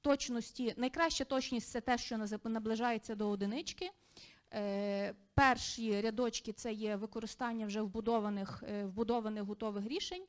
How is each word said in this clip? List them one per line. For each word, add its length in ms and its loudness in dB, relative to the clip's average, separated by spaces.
точності, 760 0
найкраща 460 2
точність — 480 0
це 100 -2
те, 160 2
що 200 -4
назив-, 320 -4
наближається 680 0
до 140 0
одинички. 600 -2
Е, 600 -2
перші 680 6
рядочки — 520 0
це 200 -4
є 220 -2
використання 720 -4
вже 160 -2
вбудованих, 880 0
е, 160 -2
вбудованих 580 0
готових 440 -4
рішень. 420 -4